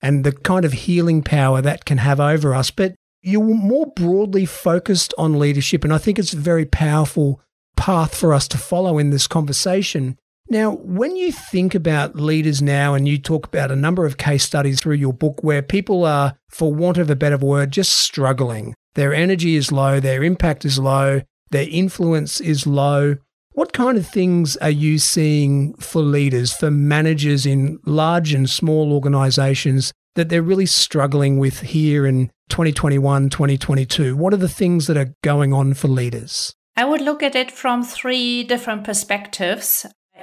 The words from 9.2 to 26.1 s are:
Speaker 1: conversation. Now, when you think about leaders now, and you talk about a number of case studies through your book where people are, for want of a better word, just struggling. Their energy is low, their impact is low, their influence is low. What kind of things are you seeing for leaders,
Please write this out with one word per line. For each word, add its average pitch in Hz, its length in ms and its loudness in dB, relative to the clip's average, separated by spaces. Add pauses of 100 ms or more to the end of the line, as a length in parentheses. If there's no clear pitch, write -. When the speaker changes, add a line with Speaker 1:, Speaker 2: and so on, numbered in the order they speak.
Speaker 1:
conversation. 151 920 -2 (280)
Now, 220 280 0
when 226 400 -4
you 359 160 -2
think 185 420 -2
about 156 420 0
leaders 151 460 0
now, 143 320 2
and 139 140 2
you 147 100 2
talk 156 300 -4
about 139 240 -2
a 135 40 -2
number 160 300 0
of 135 140 -4
case 143 240 0
studies 139 360 -2
through 156 180 0
your 139 140 0
book 143 320 -4
where 147 200 0
people 190 420 -2
are, 143 320 0 (140)
for 160 200 -2
want 175 280 0
of 160 100 2
a 147 60 2
better 143 240 0
word, 139 320 0
just 185 220 0
struggling. 123 840 -2 (180)
Their 139 180 0
energy 165 440 2
is 143 160 0
low, 139 280 2
their 135 240 0
impact 170 400 0
is 135 140 0
low, 135 440 0 (280)
their 147 180 0
influence 165 720 -2
is 151 280 -2
low. 143 480 2 (380)
What 330 200 -4
kind 247 240 2
of 180 80 -2
things 175 520 0
are 156 120 -2
you 151 300 2
seeing 147 760 0
for - 280 -2
leaders, 139 500 0